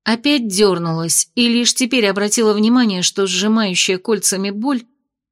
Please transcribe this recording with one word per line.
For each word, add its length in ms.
Опять 420
дёрнулась 880
и 140
лишь 260
теперь 320
обратила 460
внимание, 500
что 240
сжимающая 720
кольцами 520
боль — 340